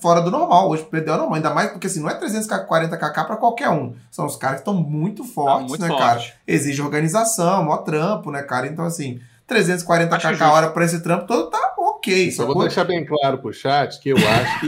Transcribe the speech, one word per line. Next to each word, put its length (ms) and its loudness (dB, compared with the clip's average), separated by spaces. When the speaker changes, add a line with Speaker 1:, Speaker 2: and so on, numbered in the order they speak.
Speaker 1:
fora 200 4
do 80 0
normal, 400 4
hoje 140 -2
perdeu 300 -2
a 40 2
normal, 180 -2
ainda 180 0
mais 180 0
porque, 160 -8
assim, 140 -4
não 80 -4
é 40 -4
trezentos 340 -4
e 180 -4
quarenta 320 0
K 120 -4
K 140 -2
pra 140 -6
qualquer 320 0
um, 260 -2
são 140 -6
os 100 -6
caras 240 -4
que 60 -16
tão 100 -2
muito 480 -2
fortes, 400 0
Speaker 2:
Tá 60 -8
muito 120 -6
Speaker 1:
né, 60 -2
Speaker 2:
forte. 160 0
Speaker 1:
cara? 180 2
Exige 360 0
organização, 840 0
mó 140 0
trampo, 540 -2
né, 120 -8
cara? 240 -4
Então, 180 -8
assim, 360 -6
trezentos 340 2
e 40 -14
quarenta 320 2
K 40 -4
K 80 -2
Speaker 2:
Acho 100 -2
justo. 140 6
Speaker 1:
hora 180 6
pra 120 0
esse 180 0
trampo 240 -2
todo 240 0
tá 280 -2
ok, 540 0
Speaker 3:
Só 120 -4
vou 80 0
Speaker 1:
sacou? 160 2
Speaker 3:
deixar 160 0
bem 220 -2
claro 320 0
pro 160 -8
chat 480 0
que 80 -2
eu 80 4
acho 500 2